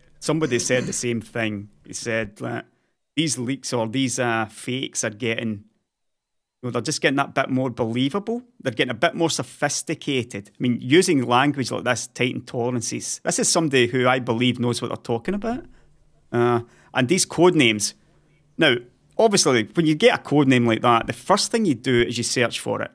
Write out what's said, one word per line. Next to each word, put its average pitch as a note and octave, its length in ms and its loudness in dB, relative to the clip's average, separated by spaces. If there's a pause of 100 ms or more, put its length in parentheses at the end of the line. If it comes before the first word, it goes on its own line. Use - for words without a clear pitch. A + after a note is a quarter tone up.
(200)
somebody D3+ 400 0
said B2+ 260 0
the D#3+ 80 -6
same A#2+ 280 -4
thing. G#2+ 480 -6 (160)
He - 80 -18
said A2+ 440 -6
that A#2+ 280 -10 (500)
these D3 220 -2
leaks B2+ 360 -6
or A2+ 140 -2
these, C3 320 -2
uh, A2+ 260 0
fakes - 580 -8
are A2+ 60 -4
getting, A2+ 400 -4 (1120)
you - 20 -12
know, B2 80 -6
they're A#2+ 100 -2
just D3+ 200 -6
getting C#3+ 160 2
that - 160 -2
bit C3+ 160 0
more C3 200 0
believable. C#3 760 -4 (180)
They're B2+ 120 -4
getting B2 180 -2
a A2 140 0
bit D#3+ 100 -2
more D#3+ 140 0
sophisticated. - 1200 -4
I - 60 -20
mean, B2 220 0
using D3 440 4
language C3 460 2
like A2+ 140 -6
this, A#2+ 220 -2
tightened B2+ 400 -4
tolerances, B2 760 -6
this - 160 -2
is A#3 100 0
somebody C3+ 380 2
who B2+ 200 0
I C3 120 4
believe B2 400 0
knows A#2+ 220 -2
what - 80 -6
they're - 80 -6
talking A#2 360 -4
about. A3+ 320 -6 (680)
Uh, A#2+ 300 2 (320)
and B2+ 140 2
these F3 180 2
code E3+ 300 4
names. A2 380 2 (640)
Now, D#3 180 6 (420)
obviously, F#3 460 4 (100)
when E3+ 120 2
you D#3 100 4
get A3+ 240 4
a - 20 -12
code C#3+ 260 2
name B2 180 4
like A2 160 2
that, A#2 260 4
the C3 60 -6
first - 380 0
thing A3+ 140 0
you D3 100 2
do A#2+ 260 2
is A#2+ 160 -2
you A#2+ 60 -4
search - 360 0
for G#2+ 220 -4
it. - 140 -8